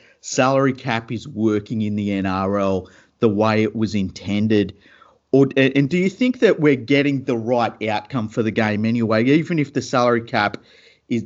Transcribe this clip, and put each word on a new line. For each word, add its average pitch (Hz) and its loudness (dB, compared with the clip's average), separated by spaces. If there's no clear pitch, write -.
salary 135 0
cap 117 -6
is 110 -10
working 107 -2
in 104 -2
the 101 -2
N 98 -2
R 95 -2
L 95 -2
the 117 4
way 107 2
it 110 -2
was 107 -2
intended? 101 0
Or, 135 6
and 135 2
do 170 -2
you 190 2
think 254 -2
that 190 4
we're 147 4
getting 139 0
the 123 -2
right 110 -2
outcome 107 -4
for 117 -4
the 110 0
game 107 0
anyway, 113 0
even 156 2
if 139 -4
the 127 -2
salary 120 0
cap 104 -2
is, 117 -2